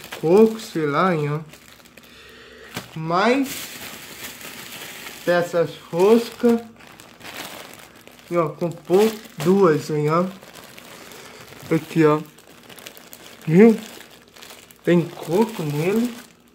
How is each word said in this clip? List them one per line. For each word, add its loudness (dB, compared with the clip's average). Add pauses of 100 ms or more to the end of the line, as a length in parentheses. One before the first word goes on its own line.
(220)
coco, 6
sei -6
lá, 0
hein, -2
ó. -4 (1600)
Mais 0 (1800)
dessas 0 (220)
roscas. 2 (1700)
E, -4
ó, 0
comprou 0 (320)
duas, 4
hein, -2
ó. 2 (1500)
Aqui, 0
ó. 4 (1300)
Viu? 6 (1040)
Tem 2
coco -4
nele. -4 (420)